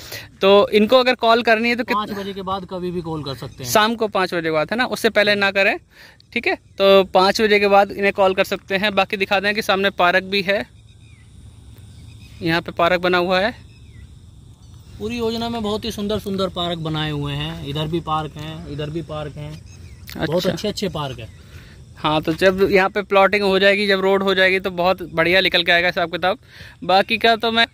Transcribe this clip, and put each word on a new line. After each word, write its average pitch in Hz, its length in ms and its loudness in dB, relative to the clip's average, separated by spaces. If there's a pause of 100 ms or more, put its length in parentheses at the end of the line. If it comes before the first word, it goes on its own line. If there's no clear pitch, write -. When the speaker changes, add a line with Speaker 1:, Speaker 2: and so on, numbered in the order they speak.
(420)
Speaker 1:
तो 196 280 6
इनको 214 300 4
अगर 254 160 2
कॉल 233 260 4
करनी 233 280 2
है 240 60 0
तो 240 80 -6
कित- 196 140 -2
Speaker 2:
पाँच 208 140 -6
बजे 202 220 -8
के 196 80 -10
बाद 190 300 -6
कभी 180 200 -6
भी 175 100 -6
कॉल 160 220 -8
कर 139 120 -8
सकते 131 280 -14
हैं। 123 80 -8
Speaker 1:
शाम 220 240 2
को 220 120 -4
पाँच 190 260 -4
बजे 170 80 -2
के 160 100 -4
बाद, 151 200 0
है 214 60 -4
ना, 254 80 -2
उससे 214 240 -4
पहले 208 260 2
ना 202 160 0
करें, 202 260 0 (560)
ठीक 240 140 -4
है? 359 80 -2
तो 196 480 4
पाँच 190 380 2
बजे 208 180 2
के 202 80 0
बाद 196 240 4
इन्हें 196 220 -2
कॉल 190 200 2
कर 190 100 0
सकते 196 320 -6
हैं। 202 200 -2
बाकी 196 220 0
दिखा 196 220 0
दें 202 160 -2
कि 220 60 -4
सामने 196 280 0
पार्क 180 340 2
भी 196 180 -2
है, 196 280 -4 (1700)
यहाँ 170 200 0
पे - 100 -12
पार्क 170 300 2
बना 180 160 2
हुआ 185 220 2
है। 226 160 -2 (1400)
Speaker 2:
पूरी 226 180 -6
योजना 233 320 -2
में 233 140 -6
बहुत 208 220 -4
ही 220 60 -4
सुंदर 208 280 -4
सुंदर 190 280 -4
पार्क 175 320 -6
बनाए 156 320 -4
हुए 143 220 -4
हैं। 156 340 -8
इधर 151 200 -4
भी 170 120 -2
पार्क 156 320 -4
हैं, 156 400 -12
इधर 147 180 -8
भी 165 120 -6
पार्क 151 320 -10
हैं। 147 320 -14 (520)
बहुत 156 180 -2
Speaker 1:
अच्छा। 180 160 -2
Speaker 2:
अच्छे 170 160 -8
अच्छे 196 220 -6
पार्क 139 300 -10
हैं। - 260 -18 (520)
Speaker 1:
हाँ, 156 240 0
तो 165 120 -2
जब 190 380 2
यहाँ 190 180 4
पे 208 120 -4
प्लॉटिंग 196 420 2
हो 190 160 2
जाएगी, 202 280 4
जब 190 120 2
रोड 196 240 2
हो 196 100 2
जाएगी, 190 260 2
तो 190 120 -4
बहुत 175 420 -2
बढ़िया 170 280 4
निकल 175 220 0
के 180 80 0
आएगा 175 160 4
हिसाब 175 240 -2
किताब। 180 260 -2 (460)
बाकी 196 340 2
का 233 180 4
तो 226 160 -2
मैं 226 220 2